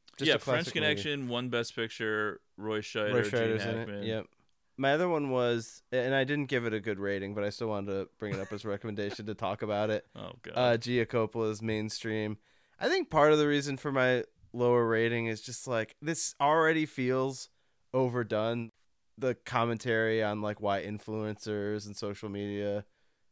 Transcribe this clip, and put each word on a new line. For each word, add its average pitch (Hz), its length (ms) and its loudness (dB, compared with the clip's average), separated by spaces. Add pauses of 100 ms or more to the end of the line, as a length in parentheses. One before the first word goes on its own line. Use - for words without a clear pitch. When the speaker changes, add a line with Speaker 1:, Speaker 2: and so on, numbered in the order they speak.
(180)
Speaker 1:
just 156 100 0
Speaker 2:
Yeah, 139 80 6
Speaker 1:
a 113 40 2
Speaker 2:
French 143 260 0
Speaker 1:
classic - 100 -6
movie. 156 120 0
Speaker 2:
Connection, 143 420 -2
won 123 200 -2
Best 117 260 -2
Picture, 107 640 -2 (160)
Roy 107 240 -4
Scheider, 107 320 0
Speaker 1:
Roy 120 100 6
Speaker 2:
Gene 104 80 -2
Speaker 1:
Scheider's 113 340 2
in 113 40 -2
it, 113 100 -2
Speaker 2:
Hackman. 104 240 -8
Speaker 1:
yep. 110 220 -2 (500)
My 135 180 2
other 175 140 2
one 151 220 0
was, 120 640 0
and 127 240 2
I 135 80 4
didn't 143 240 0
give 123 180 0
it 110 80 0
a 107 60 0
good 98 200 -4
rating, 98 360 -2
but 104 80 -2
I 104 80 0
still 117 160 -4
wanted 101 240 -2
to 95 260 -2
bring 104 160 -4
it 95 60 -2
up 95 120 -8
as 104 140 -8
a 107 40 -4
recommendation 104 580 -4
to 107 80 -6
talk 101 260 -4
about 107 300 0
it. - 200 -2
Speaker 2:
<laughs> - 40 -20
Oh, 92 160 -12 (100)
God. - 140 -14
Speaker 1:
Uh, 120 220 4
Gia 117 280 0
Coppola's 110 560 0
Mainstream. 107 760 -2 (420)
I - 100 -2
think 359 220 0
part 151 220 8
of 151 60 8
the 147 80 4
reason 143 300 0
for 143 140 -4
my 127 320 4 (280)
lower 120 360 4
rating 113 400 2
is 110 140 -4
just, - 260 -10
like, 113 340 -2
this 160 400 -2
already 156 460 4
feels 131 640 0 (440)
overdone. 117 800 0 (440)
The 123 200 -2
commentary 113 880 2
on, 104 180 0
like, 104 180 -4
why 98 240 0
influencers 107 1040 -4
and 104 100 -12
social 104 340 -6
media 101 540 -4 (480)